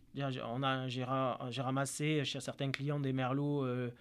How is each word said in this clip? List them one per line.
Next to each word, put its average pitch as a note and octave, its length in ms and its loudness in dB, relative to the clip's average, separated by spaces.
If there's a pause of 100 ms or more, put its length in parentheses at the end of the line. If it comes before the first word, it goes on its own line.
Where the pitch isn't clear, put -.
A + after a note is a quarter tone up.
(160)
on B2+ 460 -2
a, C3 260 2
j'ai B2+ 180 -2
ra-, C3 440 0
j'ai B2 140 -2
ramassé C#3 600 2
chez B2+ 160 -2
certains C3+ 300 -2
clients C#3+ 300 0
des C3+ 140 2
merlots, C#3 520 2
euh, B2 240 0 (120)